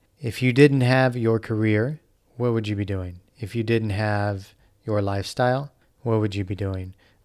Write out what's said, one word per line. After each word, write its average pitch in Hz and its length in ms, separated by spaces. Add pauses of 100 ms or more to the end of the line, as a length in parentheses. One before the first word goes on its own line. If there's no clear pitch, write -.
(200)
If 117 220
you 127 100
didn't 139 280
have 127 360
your 113 220
career, 110 600 (360)
what 123 160
would 113 160
you 104 80
be 101 80
doing? 92 360 (180)
If - 160
you 117 80
didn't 110 280
have 104 640 (300)
your 104 180
lifestyle, 123 680 (300)
what 113 180
would 104 140
you 101 100
be 95 100
doing? 95 400 (300)